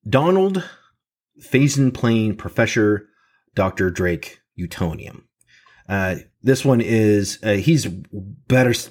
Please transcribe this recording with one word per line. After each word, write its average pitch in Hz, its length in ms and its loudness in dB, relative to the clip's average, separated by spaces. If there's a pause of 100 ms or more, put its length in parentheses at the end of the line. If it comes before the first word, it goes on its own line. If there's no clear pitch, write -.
Donald 185 540 2 (800)
Faison 135 500 2
playing 110 440 0
Professor 104 720 0 (460)
Doctor 95 360 0
Drake 87 500 -4 (180)
Utonium. 82 640 -8 (640)
Uh, 95 280 -2 (260)
this 127 220 2
one 127 160 4
is, 107 600 2
uh, 107 120 0
he's 139 320 2
better, 101 840 -2 (180)